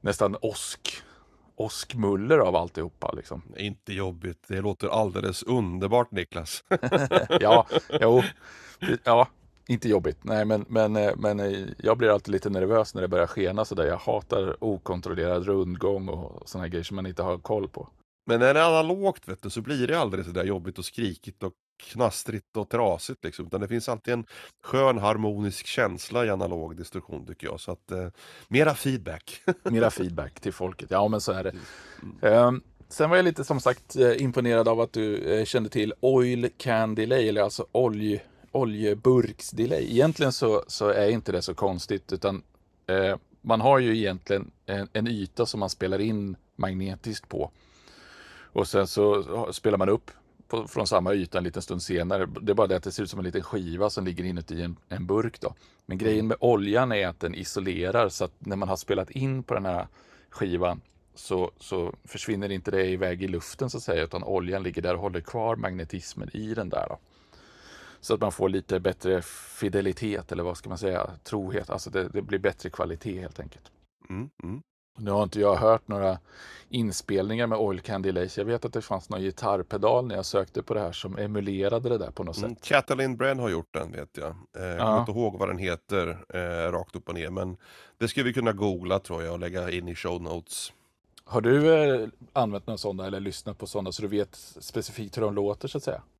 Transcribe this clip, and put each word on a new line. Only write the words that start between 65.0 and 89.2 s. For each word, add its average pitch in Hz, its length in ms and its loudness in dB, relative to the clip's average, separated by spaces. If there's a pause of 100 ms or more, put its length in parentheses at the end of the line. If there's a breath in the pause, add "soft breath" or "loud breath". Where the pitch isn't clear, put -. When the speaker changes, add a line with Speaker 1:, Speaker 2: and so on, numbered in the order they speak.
Speaker 1:
håller 90 200 -4
kvar 113 340 -4
magnetismen 90 800 -8
i 110 200 -6
den 104 160 -4
där - 200 -2
då. - 80 -10 (1040 loud breath)
Så - 120 0
att 101 80 0
man 104 100 2
får 95 180 0
lite 95 300 -2
bättre 92 420 0
fidelitet, 98 1120 -4
eller 87 120 -4
vad 90 140 -4
ska - 120 -14
man 87 80 -6
säga, 92 320 -2 (140)
trohet. 98 460 -4
Alltså 95 200 -6
det, 92 200 -2
det 101 120 -4
blir 98 180 -2
bättre 95 300 0
kvalitet 90 520 -6
helt - 180 -12
enkelt. - 320 -18 (380)
Speaker 2:
Mm, 107 200 -8 (140)
mm. 104 180 -10 (380)
Speaker 1:
Nu 104 120 -4
har 104 120 4
inte 104 160 -4
jag 101 160 6
hört 110 320 4
några 98 320 0 (500 loud breath)
inspelningar 110 800 -2
med 110 100 0
Oil 101 220 0
Can 98 220 -6
Delay, 90 280 -2
så - 100 -8
jag 101 60 -2
vet 117 200 -2
att 120 80 -6
det 113 80 -4
fanns 95 280 -6
någon 95 120 -6
gitarrpedal 104 840 0
när 101 80 -6
jag 95 100 -4
sökte - 380 -2
på 117 100 -6
det 107 60 0
här - 120 -4
som 95 260 -10
emulerade 104 720 -2
det 120 80 2
där - 140 -6
på - 120 -10
något 85 140 -8
Speaker 2:
Mm, 104 180 -6
Speaker 1:
sätt. - 80 -20
Speaker 2:
Katalin 135 540 0
Brenn 135 220 0
har 120 100 -2
gjort 82 240 -4
den, 80 180 -6
vet 76 260 -12
jag. 80 180 -8 (220)
Eh, 90 80 -8
jag 87 120 -6
Speaker 1:
Ja. 113 80 -2
Speaker 2:
kommer 110 140 4
inte 113 120 -2
ihåg 101 280 -2
vad 98 100 0
den 92 80 -4
heter, 90 600 -2 (120)
eh, 87 420 -4
rakt 85 240 -6
upp - 140 -12
och 87 60 -8
ner, 82 140 -6
men 92 280 -6 (400 loud breath)
det 113 100 -2
ska 139 160 -2
vi 120 100 0
kunna 113 200 2
googla, 95 460 0
tror 82 240 -6